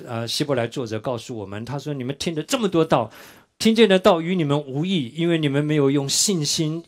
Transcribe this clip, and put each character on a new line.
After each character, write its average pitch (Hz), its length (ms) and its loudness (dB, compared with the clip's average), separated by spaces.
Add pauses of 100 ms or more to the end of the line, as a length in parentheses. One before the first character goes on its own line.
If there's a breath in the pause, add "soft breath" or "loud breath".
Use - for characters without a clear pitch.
呃， 117 220 -6
希 - 160 -4
伯 139 140 -2
来 117 100 0
作 123 180 -8
者 110 140 -8
告 123 180 -6
诉 117 200 -12
我 104 100 -8
们， 104 180 -10
他 127 140 -8
说 143 160 -8
：“你 135 80 -8
们 135 160 -6
听 170 160 -6
了 151 80 -4
这 - 160 -4
么 214 100 -2
多 170 160 2
道， 127 260 2 (480 loud breath)
听 226 140 4
见 226 160 6
的 190 100 6
道 185 220 6
与 170 140 -2
你 180 80 0
们 147 240 2
无 139 180 -4
益， 165 300 -2
因 165 140 0
为 170 100 2
你 151 100 0
们 139 160 0
没 151 120 0
有 139 140 4
用 139 180 0
信 165 360 0
心 160 440 -2